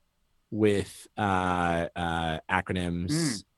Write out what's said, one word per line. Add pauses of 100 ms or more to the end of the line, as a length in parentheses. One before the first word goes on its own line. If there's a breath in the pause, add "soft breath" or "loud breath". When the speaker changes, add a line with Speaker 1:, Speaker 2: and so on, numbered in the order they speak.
(520)
Speaker 1:
with, (100)
uh,
uh, (100)
acronyms
Speaker 2:
Mm. (140)